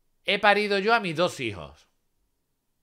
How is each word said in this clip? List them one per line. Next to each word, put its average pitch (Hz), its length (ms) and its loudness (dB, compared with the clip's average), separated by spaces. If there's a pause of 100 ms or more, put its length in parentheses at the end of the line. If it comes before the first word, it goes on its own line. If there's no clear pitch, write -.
(240)
he 196 140 0
parido 202 400 2
yo 208 160 2
a 233 60 2
mis 180 140 -4
dos 165 260 -2
hijos". 92 460 -10 (960)